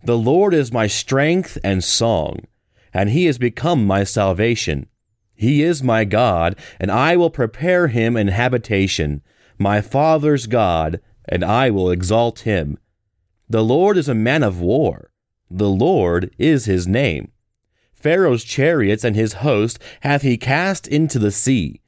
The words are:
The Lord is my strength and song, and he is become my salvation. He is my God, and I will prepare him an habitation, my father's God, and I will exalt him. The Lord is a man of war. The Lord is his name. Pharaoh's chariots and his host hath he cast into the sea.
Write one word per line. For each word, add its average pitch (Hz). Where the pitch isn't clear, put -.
The 120
Lord 170
is 135
my 113
strength 151
and 95
song, 104
and 98
he 170
is 143
become 123
my 98
salvation. 95
He 143
is 160
my 113
God, 98
and 95
I 139
will 170
prepare 165
him 117
an 104
habitation, 98
my 101
father's 147
God, 87
and 90
I 117
will 92
exalt 104
him. 80
The 110
Lord 175
is 147
a 131
man 120
of 92
war. 101
The 98
Lord 95
is 139
his 90
name. 95
Pharaoh's 156
chariots 131
and 110
his 110
host 117
hath 143
he 131
cast 160
into 147
the 104
sea. 107